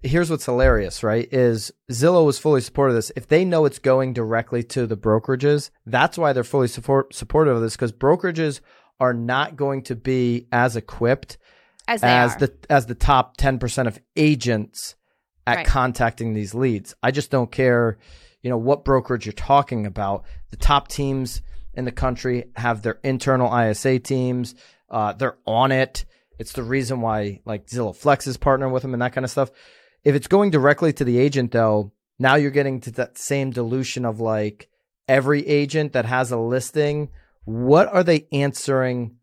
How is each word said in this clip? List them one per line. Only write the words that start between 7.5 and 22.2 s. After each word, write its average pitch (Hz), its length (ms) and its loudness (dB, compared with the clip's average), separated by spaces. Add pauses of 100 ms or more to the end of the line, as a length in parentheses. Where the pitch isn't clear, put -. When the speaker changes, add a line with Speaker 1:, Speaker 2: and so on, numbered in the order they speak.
Speaker 1:
of 113 60 0
this, 113 160 -4
'cause 117 140 -4
brokerages 160 680 0 (380)
are 127 140 2
not 127 420 -2
going 139 280 -4
to 123 120 -8
be 120 560 -2
as 120 240 2
equipped - 640 -4 (500)
Speaker 2:
As 226 140 -2
they 123 60 2
Speaker 1:
as 123 280 4
Speaker 2:
are. - 40 -14
Speaker 1:
the, 139 140 0 (140)
as 139 200 2
the 117 80 -8
top - 420 2
ten 131 220 0
percent 123 280 -2
of 107 120 -6 (160)
agents 120 800 0 (500)
at 123 120 2
Speaker 2:
Right. 165 100 -4
Speaker 1:
contacting 120 680 0
these 104 220 -6
leads. 120 480 -2
I 123 80 2
just 139 180 -4
don't 127 220 0
care, 120 480 2 (420)
you 123 80 -6
know, 123 80 -2
what 127 260 0
brokerage 127 440 0
you're 107 60 -8
talking 135 520 0
about. 101 380 -4 (260)
The - 80 -16
top 143 300 4
teams 135 560 -4 (320)
in 127 100 -6
the 123 60 -6
country 123 540 -2 (100)